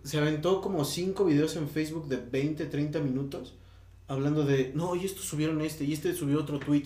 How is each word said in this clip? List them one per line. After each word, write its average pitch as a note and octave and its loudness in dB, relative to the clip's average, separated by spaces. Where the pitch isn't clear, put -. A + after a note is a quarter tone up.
se D3+ -4
aventó D#3 2
como F3+ 0
cinco F#3+ 0
videos D#3 4
en D#3 -2
Facebook D#3 -4
de B2+ -2
veinte, D3 -2
treinta D3 -2
minutos C#3 -4
hablando C#3+ 2
de, C3+ 4
"No, F3 -2
y F#3 -2
estos - -6
subieron D#3 0
este, D3+ -4
y D3 0
este E3 -2
subió D3 0
otro D3 -2
tweet, D3 2